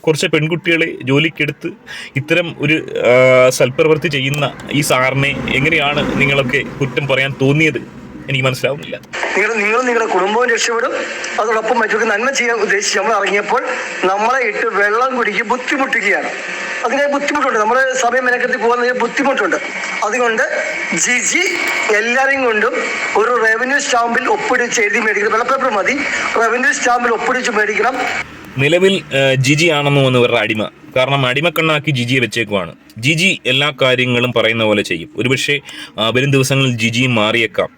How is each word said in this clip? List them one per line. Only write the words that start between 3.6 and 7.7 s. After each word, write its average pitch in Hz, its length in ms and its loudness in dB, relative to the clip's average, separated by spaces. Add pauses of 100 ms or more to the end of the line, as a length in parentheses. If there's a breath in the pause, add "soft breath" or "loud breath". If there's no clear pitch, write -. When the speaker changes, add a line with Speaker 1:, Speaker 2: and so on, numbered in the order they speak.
Speaker 1:
ചെയ്യുന്ന 139 440 -2 (200)
ഈ 143 80 2
സാറിനെ 135 480 2
എങ്ങനെയാണ് 139 920 0
നിങ്ങളൊക്കെ 139 420 0 (180)
കുറ്റം 139 260 -2
പറയാൻ 135 340 0
തോന്നിയത്? 143 680 0 (220)